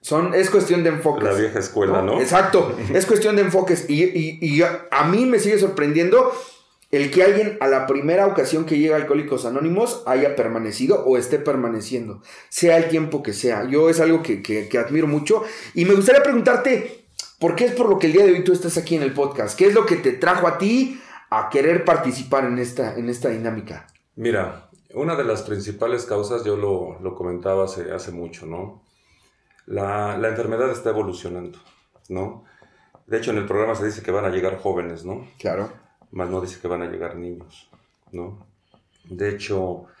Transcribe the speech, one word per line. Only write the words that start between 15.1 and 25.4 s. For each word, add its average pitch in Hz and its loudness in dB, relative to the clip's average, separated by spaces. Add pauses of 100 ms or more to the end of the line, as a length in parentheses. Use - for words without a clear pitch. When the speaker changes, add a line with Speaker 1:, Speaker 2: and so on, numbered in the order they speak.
Speaker 1:
Y 170 2
me 196 6
gustaría 247 6
preguntarte, 254 2 (340)
¿por 170 0
qué 240 2
es 247 2
por 240 0
lo 185 4
que - 0
el 156 4
día 196 8
de 185 8
hoy 175 2
tú 180 4
estás 175 -2
aquí 165 -2
en 156 0
el 135 0
podcast? 139 -2
¿Qué 185 6
es 202 6
lo 214 4
que 175 4
te 156 0
trajo 175 2
a - -2
ti 247 0 (300)
a 110 -2
querer 160 2
participar 135 0
en 123 -2
esta, 120 -4
en 120 -6
esta 120 -2
dinámica? 113 -8 (280)
Speaker 2:
Mira, 107 -4 (240)
una 156 -4
de 143 -2
las 110 -2